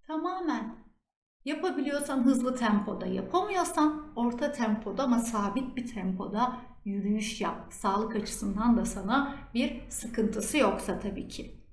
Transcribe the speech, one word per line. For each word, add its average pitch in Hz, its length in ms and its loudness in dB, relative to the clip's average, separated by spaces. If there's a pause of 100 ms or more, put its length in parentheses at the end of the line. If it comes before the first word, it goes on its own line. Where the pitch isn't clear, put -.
Tamamen. 320 760 -2 (600)
Yapabiliyorsan 285 800 0
hızlı 254 320 4
tempoda, 202 500 2
yapamıyorsan 311 1080 0
orta 240 360 0
tempoda 220 500 0
ama 247 160 4
sabit 226 580 0
bir 240 100 -4
tempoda 202 720 -2 (240)
yürüyüş 208 560 -2
yap. 170 300 -4
Sağlık 214 460 0
açısından 214 600 2
da - 80 2
sana 226 520 0 (180)
bir - 360 -2
sıkıntısı 220 680 0
yoksa 196 400 2
tabii - 300 -6
ki. - 320 -12 (120)